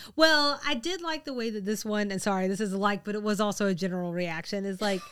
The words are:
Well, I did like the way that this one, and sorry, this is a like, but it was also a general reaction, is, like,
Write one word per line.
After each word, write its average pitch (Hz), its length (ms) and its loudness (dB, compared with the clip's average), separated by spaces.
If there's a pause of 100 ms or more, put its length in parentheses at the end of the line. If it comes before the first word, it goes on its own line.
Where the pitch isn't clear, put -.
(160)
Well, 294 500 6
I 294 80 2
did 330 280 -4
like 320 220 -4
the 285 80 -6
way 233 180 -2
that 214 140 -4
this 208 200 -2
one, 208 260 0
and 190 100 -2
sorry, 190 280 2
this 196 100 0
is 208 140 -2
a 196 60 -2
like, 202 260 0
but 208 100 -4
it 208 80 -4
was 208 180 2
also 208 260 0
a 190 100 2
general 180 360 -2
reaction, 175 520 -4
is, 196 160 -4
like, 202 200 0 (100)